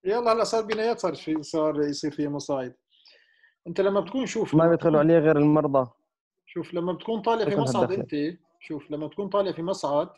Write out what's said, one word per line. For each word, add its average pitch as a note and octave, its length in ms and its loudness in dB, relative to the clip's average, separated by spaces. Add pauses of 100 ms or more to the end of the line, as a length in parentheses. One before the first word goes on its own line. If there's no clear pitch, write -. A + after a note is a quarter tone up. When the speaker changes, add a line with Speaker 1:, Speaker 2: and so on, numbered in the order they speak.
Speaker 1:
يلا A3+ 300 0
هلا A3+ 100 2
صار A3 220 0
بنايات A3 340 -2
صار E3+ 140 -2
شيء، D#3 280 -4
صار D3+ 400 0
يصير D3 300 -4
فيه D3 160 -4
مصاعد. C#3 480 -6 (920)
أنت F3 140 -4
لما G3 180 2
بتكون، C4 260 -4
شوف، F3 300 -2
Speaker 2:
ما D#3+ 80 6
Speaker 1:
لما E3 80 6
Speaker 2:
بيدخلوا E3+ 200 2 (100)
Speaker 1:
بتكون، D#3+ 100 4
Speaker 2:
عليه E3 140 6
غير D#3 120 6
المرضى. D3 540 2 (540)
Speaker 1:
شوف، - 280 -12
لما F3 200 -4
بتكون A3+ 280 -6
طالع A3+ 220 0
في - 60 0
Speaker 2:
بيكون G3 140 0
Speaker 1:
مصعد - 280 0
Speaker 2:
هالدخلة. D3+ 380 -4
Speaker 1:
أنت، F3+ 100 -14 (200)
شوف، D3+ 320 -12
لما D3+ 160 -6
بتكون G3 220 -8
طالع G3 220 0
في D#3+ 120 -8
مصعد E3+ 540 -2